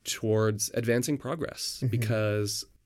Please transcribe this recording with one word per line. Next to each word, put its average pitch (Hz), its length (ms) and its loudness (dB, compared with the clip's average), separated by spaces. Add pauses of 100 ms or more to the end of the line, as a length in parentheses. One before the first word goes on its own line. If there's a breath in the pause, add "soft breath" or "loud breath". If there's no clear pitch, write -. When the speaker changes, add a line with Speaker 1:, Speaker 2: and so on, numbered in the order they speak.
Speaker 1:
towards 110 680 2
advancing 123 440 2
progress. - 600 -6
Speaker 2:
Mm-hmm. 131 100 -2
Speaker 1:
Because 107 760 0 (220)